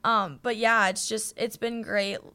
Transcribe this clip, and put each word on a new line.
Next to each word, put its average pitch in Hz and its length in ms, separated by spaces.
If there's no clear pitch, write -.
Um, 196 400
but 233 140
yeah, 226 320
it's - 200
just, 220 280
it's 226 220
been 233 240
great 202 360